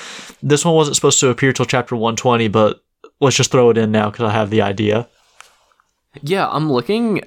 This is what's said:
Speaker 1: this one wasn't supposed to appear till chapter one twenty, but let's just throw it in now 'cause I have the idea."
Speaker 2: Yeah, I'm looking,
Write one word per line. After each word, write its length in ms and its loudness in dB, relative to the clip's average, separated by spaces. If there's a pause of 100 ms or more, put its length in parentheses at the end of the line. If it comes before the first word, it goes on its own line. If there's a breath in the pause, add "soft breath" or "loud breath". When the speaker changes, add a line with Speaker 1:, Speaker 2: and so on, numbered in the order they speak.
(420 loud breath)
Speaker 1:
this 240 0
one 80 2
wasn't 220 2
supposed 240 2
to 100 4
appear 240 0
till 140 -2
chapter 280 -4
one 200 -2
twenty, 320 0
but 320 2 (420)
let's 140 2
just 160 0
throw 180 4
it 80 2
in 140 0
now 180 0
'cause 180 -6
I 40 -2
have 180 -2
the 140 0
idea." 440 -2 (1160 soft breath)
Speaker 2:
Yeah, 260 -2
I'm 220 -2
looking, 560 0